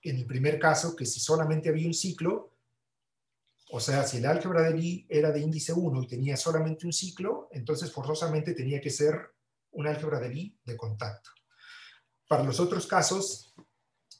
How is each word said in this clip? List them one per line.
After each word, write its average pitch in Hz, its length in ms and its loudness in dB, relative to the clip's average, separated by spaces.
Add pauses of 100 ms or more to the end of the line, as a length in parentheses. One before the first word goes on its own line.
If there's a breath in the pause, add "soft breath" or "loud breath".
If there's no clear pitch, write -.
en 135 140 -4
el 120 100 -4
primer 135 320 2
caso 156 380 2
que 127 100 -4
si - 140 -4
solamente 156 480 2
había 160 180 2
un 165 80 0
ciclo, 185 600 -2 (1120)
o 120 80 -6
sea, - 240 2
si - 140 -2
el 120 100 0
álgebra 165 360 4
de 160 140 4
Lie 175 320 -2
era 151 220 4
de 147 80 2
índice 156 360 -2
uno 147 280 2
y 120 60 -6
tenía 135 280 -2
solamente 160 500 0
un 165 60 -4
ciclo, 185 600 -4
entonces 151 400 -4
forzosamente 156 600 -2
tenía 139 280 -2
que 139 100 -4
ser 147 440 0 (360)
un 151 160 -4
álgebra 151 320 -2
de 120 120 -4
Lie 170 340 -8
de 117 120 -10
contacto. 107 540 -8 (960 loud breath)
Para 143 160 4
los 135 160 0
otros 160 300 0
casos, - 680 0 (640)